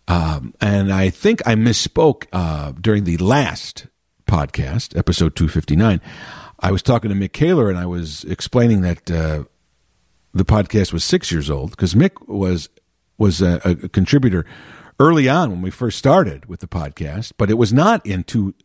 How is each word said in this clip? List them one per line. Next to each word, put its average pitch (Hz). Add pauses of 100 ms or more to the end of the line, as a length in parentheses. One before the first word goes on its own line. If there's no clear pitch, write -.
Um, 80
and 101
I 95
think -
I 113
misspoke, 120
uh, 78
during 104
the 85
last 101 (360)
podcast, 73
episode 85
two 82
fifty-nine. 85 (580)
I 92
was 98
talking 113
to 98
Mick 98
Kaler, 151
and 90
I 90
was 85
explaining 117
that, 87
uh, 78 (880)
the 95
podcast 104
was 82
six -
years 78
old, 69
'cause 85
Mick 156
was, 90 (480)
was 95
a, 87
a 90
contributor 98 (520)
early 147
on 147
when 87
we 92
first -
started 135
with 90
the -
podcast, 78
but 101
it 110
was 113
not 196
in 92
two 98 (100)